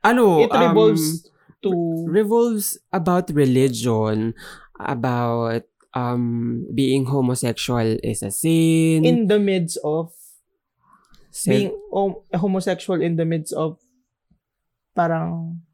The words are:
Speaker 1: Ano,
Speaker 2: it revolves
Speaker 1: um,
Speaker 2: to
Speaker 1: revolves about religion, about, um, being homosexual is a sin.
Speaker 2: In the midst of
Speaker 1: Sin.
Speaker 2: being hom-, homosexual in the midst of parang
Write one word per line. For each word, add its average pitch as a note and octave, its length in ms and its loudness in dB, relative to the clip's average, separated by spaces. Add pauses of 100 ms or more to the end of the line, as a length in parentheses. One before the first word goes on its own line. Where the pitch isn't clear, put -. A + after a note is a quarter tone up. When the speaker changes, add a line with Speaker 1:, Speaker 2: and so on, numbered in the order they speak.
Speaker 1:
Ano, G#3+ 400 4
Speaker 2:
it - 80 6
revolves E3+ 800 2 (320)
Speaker 1:
um, - 0 -
Speaker 2:
to G3 100 -2 (380)
Speaker 1:
revolves G#3+ 800 0
about F3+ 420 0
religion, A#2 1000 2 (440)
about, A#2 840 -2 (300)
um, A#2+ 800 -2
being C3+ 320 0
homosexual B2 960 0
is A2+ 200 -4
a G2+ 100 -6
sin. D#3+ 760 2
Speaker 2:
In A#3 220 2
the G#3 120 2
midst F#3+ 440 0
of D#3 280 -4 (1200)
Speaker 1:
Sin. - 200 -6
Speaker 2:
being G3+ 220 2 (180)
hom-, G3 300 -2 (140)
homosexual F#3 680 -2
in E3+ 160 -2
the E3 80 -2
midst E3 320 -4
of D#3 240 -4 (1120)
parang E3 720 -4 (120)